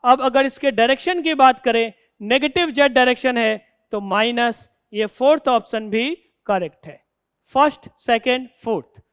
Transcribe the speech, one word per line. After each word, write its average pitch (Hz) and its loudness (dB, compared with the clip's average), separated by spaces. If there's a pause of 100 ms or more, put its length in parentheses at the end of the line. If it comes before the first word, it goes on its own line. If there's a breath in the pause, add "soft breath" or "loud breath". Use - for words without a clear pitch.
अब 262 4
अगर 269 2
इसके 269 -4
डायरेक्शन 262 0
की 320 -2
बात 254 4
करें, 226 -2 (280)
नेगेटिव 277 0
जेड 277 2
डायरेक्शन 247 2
है 220 -2 (280)
तो 208 -4
माइनस, 226 -2 (240)
ये 214 -2
फोर्थ 294 0
ऑप्शन 220 -4
भी 226 -2 (380)
करेक्ट 180 -4
है। - -20 (520)
फर्स्ट, 285 0 (120)
सेकंड, 247 -2 (160)
फोर्थ। 196 -8 (120)